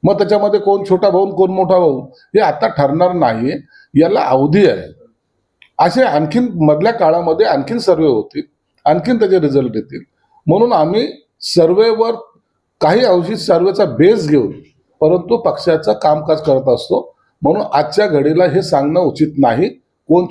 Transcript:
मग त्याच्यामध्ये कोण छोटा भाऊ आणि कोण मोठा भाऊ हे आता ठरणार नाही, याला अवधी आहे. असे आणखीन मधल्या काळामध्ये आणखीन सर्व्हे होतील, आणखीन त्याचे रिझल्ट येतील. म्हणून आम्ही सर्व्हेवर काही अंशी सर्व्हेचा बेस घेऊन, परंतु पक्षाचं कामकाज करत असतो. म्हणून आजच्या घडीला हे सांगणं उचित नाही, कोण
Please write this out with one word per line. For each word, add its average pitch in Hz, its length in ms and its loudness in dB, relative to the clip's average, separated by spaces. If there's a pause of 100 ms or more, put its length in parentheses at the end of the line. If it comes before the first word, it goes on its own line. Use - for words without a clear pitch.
मग 196 140 2
त्याच्यामध्ये 208 420 0
कोण 202 300 -2
छोटा 185 200 2
भाऊ 185 160 0
आणि 196 100 -8
कोण 185 160 0
मोठा 185 280 0
भाऊ 143 220 0 (120)
हे - 260 -2
आता 175 280 0
ठरणार 156 460 0
नाही, 123 380 -2 (500)
याला 185 200 2
अवधी 147 460 2
आहे. 95 400 -6 (720)
असे 175 240 2
आणखीन 202 520 -2
मधल्या 160 380 2
काळामध्ये 170 520 0
आणखीन 165 320 -2
सर्व्हे 160 320 2
होतील, - 320 -4 (440)
आणखीन 175 340 0
त्याचे 190 200 2
रिझल्ट 135 360 0
येतील. - 260 -10 (460)
म्हणून 220 260 2
आम्ही 175 340 0 (340)
सर्व्हेवर 220 680 2 (720)
काही 196 240 2
अंशी 185 300 0
सर्व्हेचा 185 500 0
बेस 160 440 2
घेऊन, 127 220 2 (480)
परंतु 175 380 0
पक्षाचं 165 560 -2
कामकाज 151 480 -2
करत 135 280 0
असतो. - 440 -2 (280)
म्हणून 160 200 0 (120)
आजच्या 151 340 0
घडीला 156 380 0
हे 170 160 0
सांगणं 151 380 0
उचित 156 280 -2 (100)
नाही, 135 320 0 (380)
कोण 175 240 2